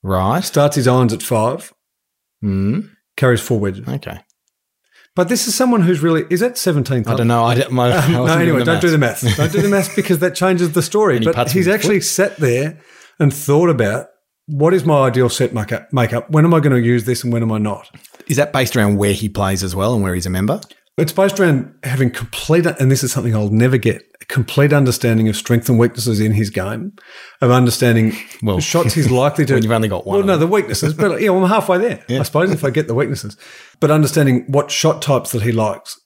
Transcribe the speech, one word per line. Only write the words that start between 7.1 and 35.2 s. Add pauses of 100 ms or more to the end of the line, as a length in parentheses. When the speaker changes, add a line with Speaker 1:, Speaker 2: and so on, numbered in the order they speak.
Speaker 1:
don't
know.
I
don't,
my,
Speaker 2:
Um,
Speaker 1:
I
wasn't
Speaker 2:
no,
Speaker 1:
doing
Speaker 2:
anyway,
Speaker 1:
the
Speaker 2:
don't
do
the
Speaker 1:
maths.
Speaker 2:
maths.
Don't
do
the
maths
because
that
changes
the
story.
Speaker 1:
<laughs>
And
he
Speaker 2:
But
Speaker 1:
puts
Speaker 2:
he's
Speaker 1:
with
his
Speaker 2:
actually
Speaker 1:
foot.
Speaker 2:
sat
there (420)
and
thought
about, (400)
"What
is
my
ideal
set
makeup,
makeup?
When
am
I
gonna
use
this
and
when
am
I
not?" (380)
Speaker 1:
Is
that
based
around
where
he
plays
as
well
and
where
he's
a
member? (380)
Speaker 2:
It's
based
around (100)
having
complete,
and
this
is
something
I'll
never
get, (180)
a
complete
understanding
of
strengths
and
weaknesses
in
his
game, (480)
of
understanding (280)
Speaker 1:
Well,
Speaker 2:
the
shots
he's
likely
to
Speaker 1:
<laughs>
when
you've
only
got
one
Speaker 2:
Well,
Speaker 1:
of
Speaker 2:
no,
Speaker 1:
them.
Speaker 2:
the
weaknesses,
but,
yeah,
well,
I'm
halfway
there,
Speaker 1:
<laughs>
Yeah.
Speaker 2:
I
suppose,
if
I
get
the
weaknesses. (420)
But
understanding
what
shot
types